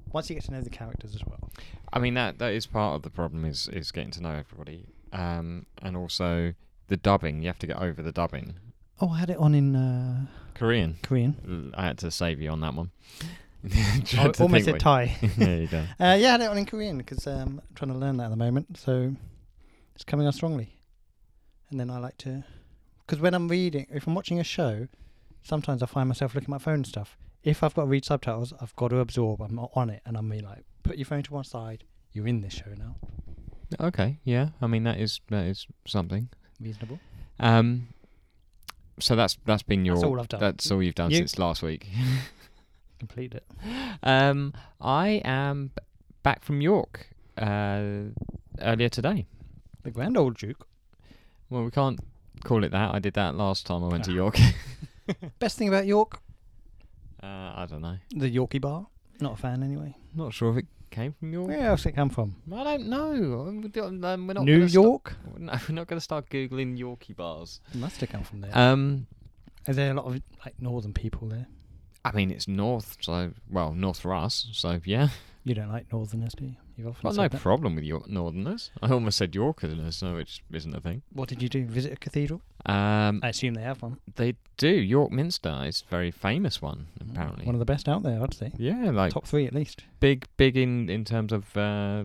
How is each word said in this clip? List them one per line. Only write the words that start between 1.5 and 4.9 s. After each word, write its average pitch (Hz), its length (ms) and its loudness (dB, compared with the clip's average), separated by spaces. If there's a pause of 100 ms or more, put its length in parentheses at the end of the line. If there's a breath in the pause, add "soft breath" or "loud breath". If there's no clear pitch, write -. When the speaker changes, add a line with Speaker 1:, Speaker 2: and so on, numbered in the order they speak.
Speaker 2:
I 131 80 0
mean, 123 140 2
that, 117 240 0
that 117 140 -2
is 113 140 -2
part 104 300 0
of 73 60 -6
the 80 80 -10
problem 80 340 -4
is, 76 240 -4
is 85 240 -6
getting 65 200 -8
to 87 100 -12
know 82 80 -6
everybody. 76 560 -12 (260)